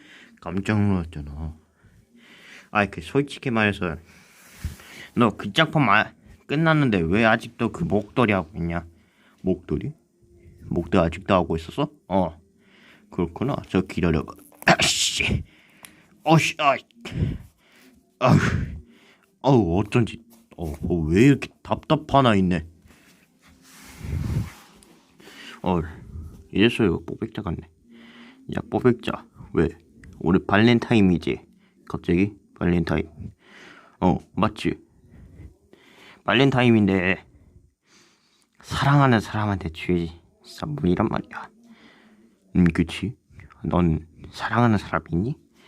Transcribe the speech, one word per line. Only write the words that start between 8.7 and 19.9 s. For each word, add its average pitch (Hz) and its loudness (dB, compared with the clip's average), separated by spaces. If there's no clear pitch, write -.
목도리? 92 -4
목도리 85 0
아직도 95 -2
하고 82 0
있었어? 139 -6
어. 87 -2
그렇구나. 87 -4
저 95 0
기다려봐. 80 -2
아씨. - 0
어씨, 156 4
아이. 139 0
아우. 127 6
아우, 104 4
어쩐지. - -2